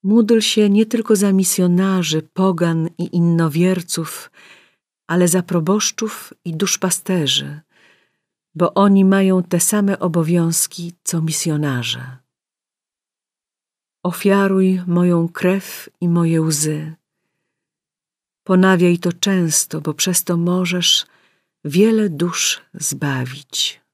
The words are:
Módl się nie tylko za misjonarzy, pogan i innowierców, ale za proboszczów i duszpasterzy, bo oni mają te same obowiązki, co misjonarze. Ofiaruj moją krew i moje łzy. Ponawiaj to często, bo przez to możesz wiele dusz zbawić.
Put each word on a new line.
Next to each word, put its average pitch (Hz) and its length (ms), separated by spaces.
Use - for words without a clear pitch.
Módl 220 380
się 208 300
nie 214 160
tylko 220 300
za 202 160
misjonarzy, 180 880
pogan 170 640
i 170 180
innowierców, 170 1120
ale 175 220
za 180 140
proboszczów 185 880
i 160 120
duszpasterzy, 156 1040
bo 170 200
oni 196 300
mają 190 380
te 175 180
same 202 380
obowiązki, 170 920
co 165 180
misjonarze. 139 960
Ofiaruj 190 840
moją 175 420
krew - 600
i 175 80
moje 165 340
łzy. 156 520
Ponawiaj 185 540
to 175 140
często, 175 680
bo 147 140
przez 180 300
to 175 120
możesz 175 680
wiele 208 460
dusz 165 500
zbawić. 135 1040